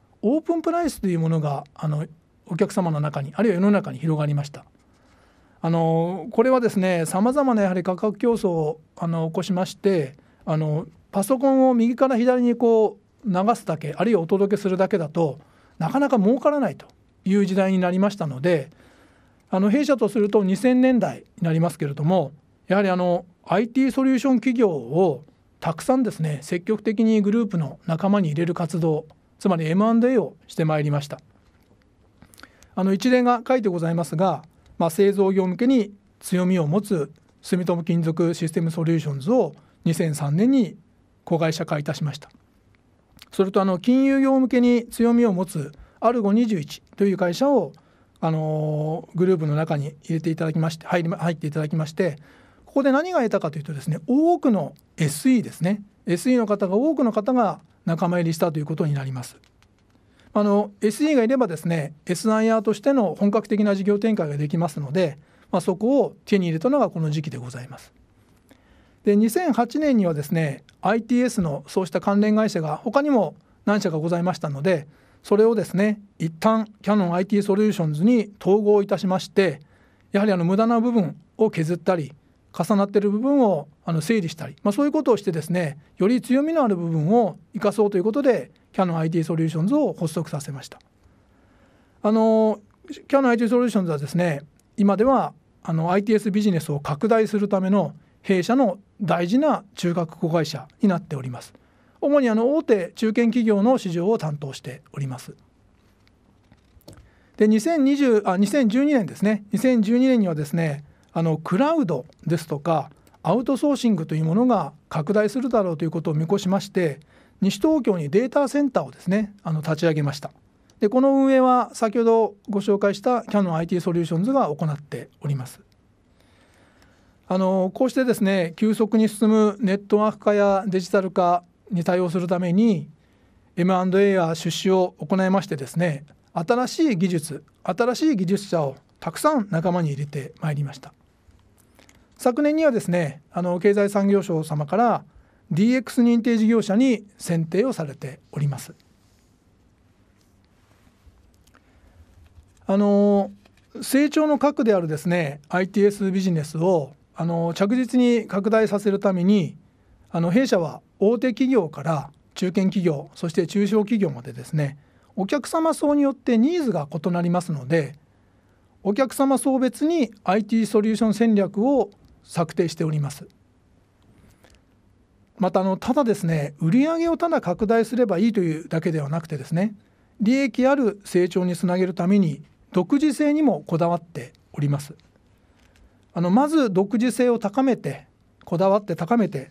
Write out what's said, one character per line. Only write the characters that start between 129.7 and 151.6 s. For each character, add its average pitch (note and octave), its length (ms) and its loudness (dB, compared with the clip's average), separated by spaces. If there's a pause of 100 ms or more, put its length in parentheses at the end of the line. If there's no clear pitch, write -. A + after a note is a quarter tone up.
ッ G3+ 120 -6
ト G#3 120 2
ワ G#3+ 120 2
ー - 20 -2
ク G#3+ 60 -20
化 G#3 160 2
や G3+ 320 2
デ F#3 140 -2
ジ F3 100 -8
タ G3+ 100 2
ル F#3 120 -4
化 F3 320 2 (260)
に E3+ 140 -2
対 F3+ 160 2
応 F3+ 100 -2
す F3+ 80 -2
る F3+ 80 -2
た F3+ 120 0
め F3 140 -2
に、 G3 360 2 (680)
エ F3 80 0
ム F#3 100 2
ア F#3 100 0
ン F#3 60 -2
ド F#3+ 100 2
エ G3+ 160 4
ー E3+ 120 2
や E3 60 -4
出 E3 160 -6
資 F#3 200 -2
を F#3 280 2
行 F3+ 260 -4
い F#3 60 2
ま G3 120 2
し G3 40 -12
て E3+ 100 -6
で C3+ 100 -10
す - 100 -18
ね、 E3 280 -2 (280)
新 A#3 340 -2
し - 120 -8 (140)
い G3 40 0
技 F3+ 120 0
術、 D3+ 360 -8 (180)
新 A#3 320 -2
し - 80 -6 (100)
い A#3+ 40 0
技 F#3 100 -2
術 G3 200 -2
者 E3 160 -2
を C3+ 140 -6 (240)
た E3 120 -10
く - 60 -14
さ - 180 2
ん G#3 140 -2
仲 E3+ 220 0
間 F3 100 -2
に D3 100 -2
入 C3+ 100 -6
れ D3 40 -6
て C#3+ 340 -12
ま D#3+ 100 -4
い C#3+ 60 -4
り C#3+ 80 -4
ま C3 80 -8
し - 60 -20
た。 - 140 -20 (1300)
昨 B3+ 180 0
年 D4 140 2
に D#4+ 100 0
は D4 60 4
で A3+ 80 0
す G3+ 100 -4
ね、 E3+ 320 -2 (120)
あ F3 100 -4
の、 F3+ 160 -2
経 G3+ 160 4
済 G3+ 160 2
産 G3+ 160 0
業 G3 160 2
省 D#3+ 220 -4
様 D3+ 200 -4
か E3 120 -4
ら A3 280 2 (460)
デ E3+ 140 0
ィ A#3+ 80 4
ー - 20 2
エ C4 40 0
ッ C4 40 -2
ク - 80 -14
ス B3 120 2
認 A#3 200 4
定 A#3 160 2
事 G#3+ 80 4
業 A3+ 160 4
者 G#3 140 -2
に B3 280 2 (140)
選 E3 280 -2
定 F3+ 180 0
を C4 80 -2
さ E3 120 -8
れ C3+ 120 -12
て C#3 240 -14 (100)
お - 80 -10
り D3 80 0
ま C3 120 -4
す。 - 160 -18 (4000)